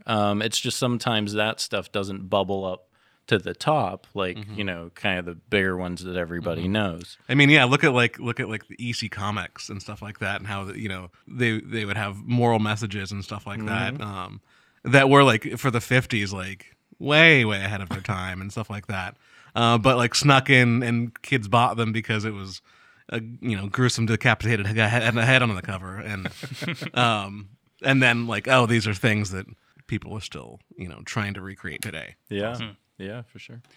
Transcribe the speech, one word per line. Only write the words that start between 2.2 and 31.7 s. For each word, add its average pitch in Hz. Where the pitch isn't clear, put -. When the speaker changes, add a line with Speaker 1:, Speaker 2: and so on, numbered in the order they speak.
Speaker 1:
bubble 98
up 92
to 113
the 90
top, 110
like, 92
Speaker 2:
Mm-hmm. 104
Speaker 1:
you 104
know, 85
kind 95
of 87
the 87
bigger 95
ones 90
that 90
everybody 85
Speaker 2:
Mm-hmm. 92
Speaker 1:
knows. 90
Speaker 2:
I 123
mean, 143
yeah, 147
look 139
at, 143
like, 120
look 120
at, 101
like, 107
the -
E 120
C 113
Comics 104
and 101
stuff 104
like 104
that, 101
and 98
how, 98
you 104
know, 92
they, 120
they 104
would 101
have 101
moral 117
messages 104
and 98
stuff 101
like 104
that, 98
Speaker 1:
Mm-hmm. 143
Speaker 2:
um, 101
that 135
were, 139
like, 117
for 131
the 117
fifties, 110
like, 95
way, 147
way 101
ahead 101
of 95
their 95
time 92
and 98
stuff -
like 101
that. 95
Uh, 117
but, 127
like, 120
snuck 135
in, 123
and 117
kids 113
bought 117
them 113
because 110
it 110
was 95
a, 117
you 117
know, 98
gruesome 117
decapitated 110
he-, 98
he-, 113
head 117
on 113
the 90
cover, 92
and 101
Speaker 1:
<laughs> 143
Speaker 2:
um, 104
and 135
then, 120
like, 107
oh, 131
these 110
are 107
things 104
that 95
people 98
are 110
still, 58
you 92
know, 62
trying 101
to 95
recreate 92